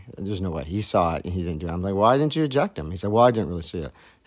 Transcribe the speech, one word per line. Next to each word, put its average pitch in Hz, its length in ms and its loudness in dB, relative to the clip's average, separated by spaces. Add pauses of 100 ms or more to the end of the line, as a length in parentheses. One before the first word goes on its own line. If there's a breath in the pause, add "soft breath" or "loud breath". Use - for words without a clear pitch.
(160)
"There's 98 240 -4
no 92 100 -2
way. 76 140 -6
He 92 160 -4
saw 87 360 2
it, - 100 -8
and 87 80 -4
he 90 80 -2
didn't 82 160 -4
do 85 80 -6
it." - 60 -4
I'm 90 100 -4
like, 98 120 -2
"Why 113 220 6
didn't 147 200 0
you 156 80 2
eject 143 340 0
him?" 78 120 -8
He 92 60 -8
said, 101 140 -4
"Well, 117 140 6
I 123 80 6
didn't 98 180 -2
really 85 120 -6
see 87 180 -8
it." 69 120 -10 (340 loud breath)